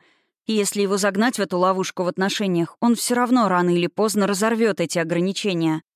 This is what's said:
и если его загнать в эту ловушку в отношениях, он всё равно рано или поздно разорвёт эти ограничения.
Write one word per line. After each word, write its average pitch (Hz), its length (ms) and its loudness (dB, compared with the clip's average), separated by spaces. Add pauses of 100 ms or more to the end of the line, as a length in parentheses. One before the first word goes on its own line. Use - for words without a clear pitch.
(460)
и 220 60 -4
если 202 300 0
его 202 140 0
загнать 202 400 0
в 208 60 0
эту 180 160 -2
ловушку 185 460 0
в 175 40 -4
отношениях, 185 720 -2
он 233 140 4
всё - 200 -2
равно 240 340 2
рано 175 260 2
или 175 120 0
поздно 202 400 0
разорвёт 214 540 0
эти 170 180 -4
ограничения. 170 840 -2 (140)